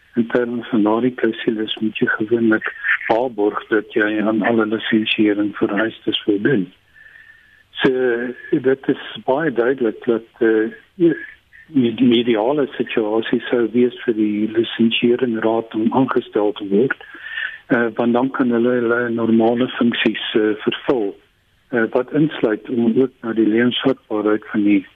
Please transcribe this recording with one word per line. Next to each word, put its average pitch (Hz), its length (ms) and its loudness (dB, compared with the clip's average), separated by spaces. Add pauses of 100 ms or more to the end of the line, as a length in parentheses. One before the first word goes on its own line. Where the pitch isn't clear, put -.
(160)
in 113 120 0
terme 120 360 -2
van 107 200 0
daardie 117 320 2
klousules 110 640 -2
moet 107 180 -4
jy 120 100 0
gewoonlik 110 640 0 (340)
waarborg 110 600 -2
dat 107 260 -2
jy 107 280 0
aan 107 200 0
alle 113 240 2
lisensiering 107 880 0
vereistes 110 680 -2
voldoen. 104 500 0 (1000)
So, - 200 0 (600)
dit 131 360 0
is - 380 -4
baie 139 280 0
duidelik 117 520 -2
dat, 113 180 0 (160)
eh, 113 320 2 (240)
die, 170 200 2 (520)
die 120 460 2
ideale 120 580 2
situasie 113 800 -2
sou 120 220 0
wees 120 220 2 (120)
vir 117 80 0
die 107 340 0
lisensieringsraad 113 1300 0
om 110 200 0
aangestel 117 580 0
te 101 160 -8
word, 107 360 0 (640)
eh, 120 280 2
want 120 180 2
dan 127 180 2
kan 127 180 0
hulle 117 200 2
hulle 120 400 0
normale 117 580 2
funksies, - 640 -2
eh, 107 240 2
vervul, 117 600 -2 (500)
eh, 117 220 0
wat 143 220 -2
insluit 143 560 0
om 117 320 2
ook 131 100 0 (100)
na 113 120 -6
die 110 140 2
lewensvatbaarheid 110 960 0
van 107 180 -2
die 101 320 2